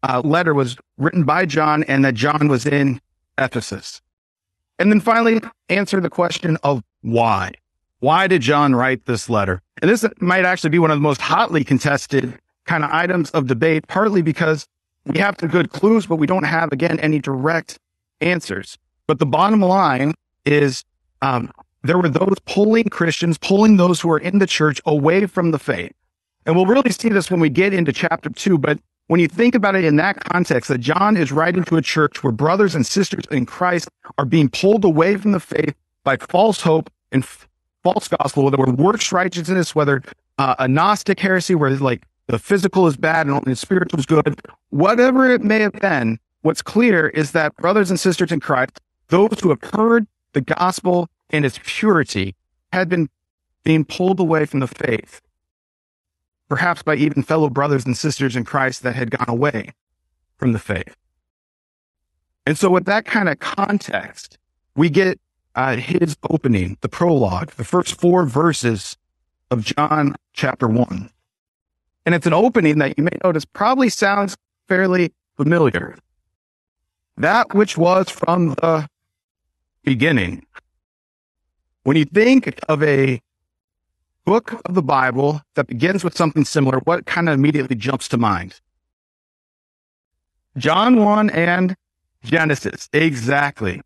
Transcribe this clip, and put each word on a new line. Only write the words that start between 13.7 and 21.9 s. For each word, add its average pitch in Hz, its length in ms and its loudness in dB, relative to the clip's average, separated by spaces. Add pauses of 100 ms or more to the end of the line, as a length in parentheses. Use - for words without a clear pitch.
partly 196 360 0
because 156 440 -2 (380)
we 139 140 -4
have 202 200 0
some 165 120 -4
good 170 200 0
clues, 214 360 2
but 165 100 -2
we 156 100 0
don't 180 180 0
have, 160 280 -2
again, 160 280 -2
any 151 180 0
direct 143 600 -4 (420)
answers. 156 580 -4 (280)
But 143 120 0
the 160 80 0
bottom 185 340 2
line 165 540 2 (300)
is, 143 400 2 (360)
um, 127 320 -2 (300)
there 160 160 2